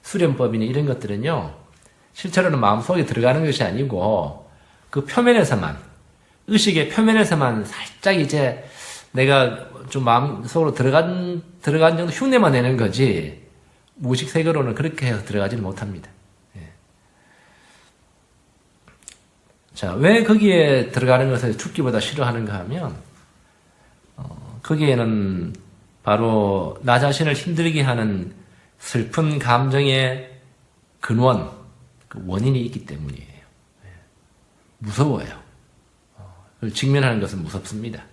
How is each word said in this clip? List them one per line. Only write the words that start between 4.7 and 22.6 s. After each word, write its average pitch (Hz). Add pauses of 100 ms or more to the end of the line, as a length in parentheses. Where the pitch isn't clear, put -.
그 139
표면에서만, 139 (720)
의식의 196
표면에서만 170
살짝 -
이제 139 (440)
내가 131 (220)
좀 135
마음속으로 123
들어간, 170 (200)
들어간 160
정도 170
흉내만 247
내는 123
거지 98 (480)
무의식 131
세계로는 156
그렇게 147
해서 107
들어가지는 104
못합니다. 95 (460)
예. 80 (3000)
자, 90
왜 202
거기에 175
들어가는 127
것을 117
죽기보다 127
싫어하는가 117